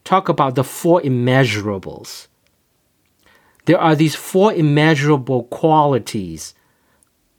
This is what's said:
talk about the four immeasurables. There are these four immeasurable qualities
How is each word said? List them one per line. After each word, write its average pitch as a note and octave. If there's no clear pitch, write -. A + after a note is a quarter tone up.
talk F#3+
about C#3
the C3
four E3+
immeasurables. A#2+
There E3
are D#3+
these D3+
four G3
immeasurable D3
qualities B2+